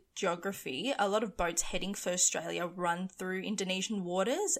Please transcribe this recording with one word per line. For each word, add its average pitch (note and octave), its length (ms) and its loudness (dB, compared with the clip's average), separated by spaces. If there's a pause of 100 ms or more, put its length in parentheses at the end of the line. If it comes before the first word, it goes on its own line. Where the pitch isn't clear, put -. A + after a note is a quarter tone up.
(140)
geography, F3+ 840 -2
a G3+ 100 4
lot G#3+ 140 2
of G3 120 -4
boats E3+ 280 0
heading F#3 320 -2
for - 160 -2
Australia E3+ 560 2
run F3 400 0
through F#3 340 -4
Indonesian F#3+ 600 -2
waters, A#3 560 2